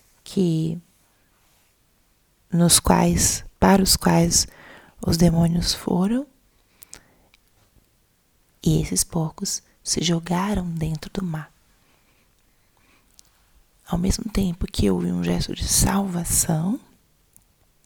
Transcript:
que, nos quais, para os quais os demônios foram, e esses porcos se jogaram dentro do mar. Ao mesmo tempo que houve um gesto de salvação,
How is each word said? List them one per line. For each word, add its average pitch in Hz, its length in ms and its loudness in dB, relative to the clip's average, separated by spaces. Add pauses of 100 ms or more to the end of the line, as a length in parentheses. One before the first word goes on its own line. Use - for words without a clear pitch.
(240)
que, 165 520 -2 (1700)
nos 170 300 4
quais, 175 640 2 (160)
para 190 200 6
os 190 160 2
quais 170 520 2 (580)
os 170 100 2
demônios 170 560 2
foram, 220 540 -2 (2250)
e 160 220 2
esses 180 220 -2
porcos - 580 -6 (220)
se - 180 -4
jogaram 175 680 -2
dentro 160 440 -6
do 190 120 -6
mar. 156 280 -8 (2250)
Ao - 100 -4
mesmo 185 280 -2
tempo 196 420 -2
que 202 240 0
houve 180 220 0
um 175 100 -2
gesto 175 320 -2
de - 80 -8
salvação, 180 1160 -2 (1040)